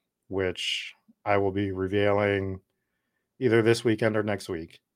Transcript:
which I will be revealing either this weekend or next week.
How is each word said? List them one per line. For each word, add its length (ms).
which 640
I 120
will 140
be 200
revealing 880
either 220
this 220
weekend 320
or 80
next 240
week. 320